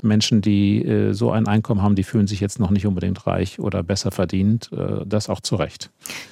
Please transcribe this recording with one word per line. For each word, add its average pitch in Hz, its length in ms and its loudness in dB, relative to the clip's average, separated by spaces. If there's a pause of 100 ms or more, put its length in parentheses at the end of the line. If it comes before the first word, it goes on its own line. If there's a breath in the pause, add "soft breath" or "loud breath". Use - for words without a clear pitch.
Menschen, 110 380 2
die, 101 420 2
äh, 104 300 2
so 113 180 0
ein 110 160 2
Einkommen 104 360 2
haben, 104 120 4
die 95 80 0
fühlen 104 240 2
sich 101 140 -4
jetzt 101 180 -4
noch 95 100 0
nicht 101 160 2
unbedingt 92 400 -2
reich 92 340 -2
oder 95 220 -2
besser 95 300 -2
verdient. 98 640 0
Äh, - 320 -4
das 104 240 -2
auch 101 100 -4
zu - 160 -4
Recht. 85 340 -6 (420 loud breath)